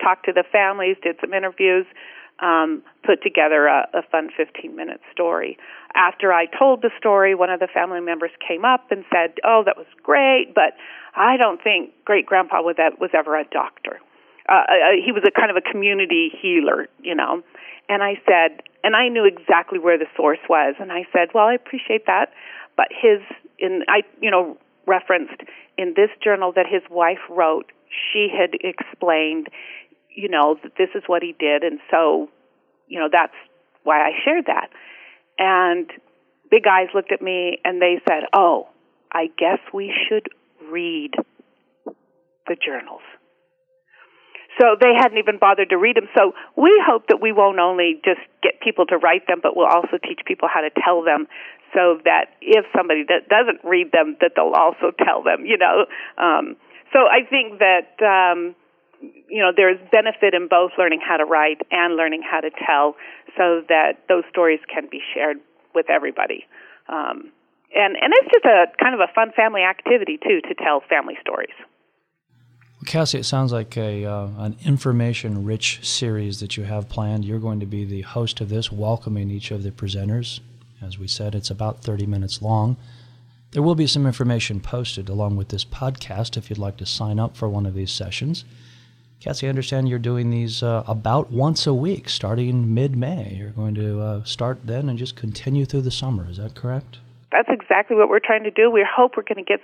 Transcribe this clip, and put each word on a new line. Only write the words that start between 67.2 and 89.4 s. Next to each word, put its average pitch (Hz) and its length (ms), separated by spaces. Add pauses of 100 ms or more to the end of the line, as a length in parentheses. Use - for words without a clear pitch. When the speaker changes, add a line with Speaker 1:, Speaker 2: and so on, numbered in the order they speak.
Speaker 1:
and, 202 220
and 311 160
it's 523 180
just 466 140
a 190 220 (120)
kind 254 140
of 214 80
a 175 140
fun 226 200
family 220 280
activity, 190 580
too, 185 200
to - 120
tell 147 340
family - 320
stories. - 360 (1200)
Speaker 2:
Well, - 100
Cassie, 156 320
it 117 60
sounds 135 280
like 113 240
a, 104 300
uh, 104 220 (100)
an 104 260
information-rich 117 1200
series 107 580
that 101 140
you 104 100
have 104 240
planned. 107 360
You're 110 140
going 110 200
to 101 60
be 101 200
the 98 160
host 113 380
of 104 100
this, 110 220
welcoming 104 600
each 101 180
of 101 140
the 98 80
presenters. 104 720 (380)
As 95 200
we 95 80
said, 104 260
it's 104 160
about 107 320
thirty 104 240
minutes 98 360
long. 110 360 (720)
There 147 120
will 165 120
be 156 120
some 139 180
information 120 540
posted 98 500
along 101 280
with 98 120
this 101 160
podcast 120 720
if 110 120
you'd 104 100
like 101 180
to 95 80
sign 107 340
up 113 180
for 110 100
one 104 180
of 92 80
these 95 180
sessions. 127 540 (720)
Cassie, 135 280